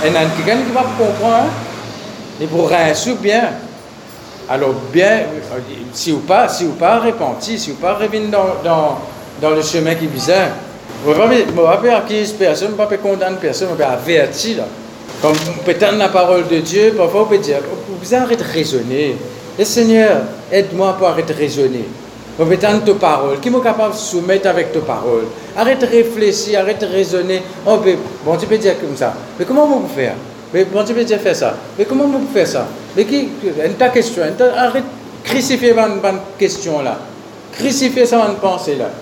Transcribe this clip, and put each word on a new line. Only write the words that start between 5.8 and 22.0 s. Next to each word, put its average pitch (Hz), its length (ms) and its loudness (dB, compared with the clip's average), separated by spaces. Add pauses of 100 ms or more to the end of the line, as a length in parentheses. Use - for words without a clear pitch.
si - 180 -4
ou 147 60 0
pas, 185 320 2
si - 160 -4
ou 156 60 0
pas 175 260 2
repenti, 220 600 -2
si 151 120 -8
ou 135 40 -8
pas 175 180 -2
revenir 214 380 -2
dans, 190 320 2
dans, 156 340 2 (420)
dans 151 120 2
le 156 100 2
chemin 165 320 0
qui 165 140 -4
visait. 156 420 2 (560)
On 147 60 4
va 185 160 4
pas, 247 60 6 (220)
on 170 60 4
va 165 160 6
pas 233 200 4
accuser 214 360 -2
personne, 180 400 0
on - 20 -6
va 208 120 0
pas 202 100 -2
condamner 190 420 -2
personne, 170 320 -2
on 160 40 -4
va 143 160 0
avertir 151 680 0
là. 127 60 -4 (580)
Comme 156 120 4
on 165 300 -4
peut - 120 0
entendre 208 240 2
la 196 100 2
parole 180 380 4
de 165 100 2
Dieu, 208 400 2
parfois 185 240 2
on 220 40 4
peut 208 120 4
dire, 143 200 0 (300)
vous 185 280 -4
arrêtez 247 280 0
de - 80 -8
raisonner. 135 640 -2 (440)
Et 208 60 4
Seigneur, 220 560 4 (300)
aide-moi 190 460 2
pour 185 120 4
arrêter 165 220 -2
de 131 80 -4
raisonner. 131 460 0 (540)